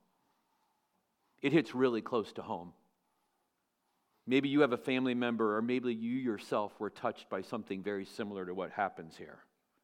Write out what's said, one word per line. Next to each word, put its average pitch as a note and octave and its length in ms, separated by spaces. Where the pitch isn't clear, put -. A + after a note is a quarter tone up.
It C#3 100
hits C#3 240
really B2 260
close A2+ 320
to - 80
home. F2 320
Maybe C3+ 240
you C#3+ 120
have C3 100
a A#2+ 60
family C3 360
member, A2+ 440
or A2 40
maybe B2 320
you A#2 220
yourself A2 640
were G#2 100
touched - 400
by F#2+ 120
something G2 420
very G2 220
similar G2+ 400
to F2+ 80
what F2+ 180
happens F2+ 460
here D2+ 260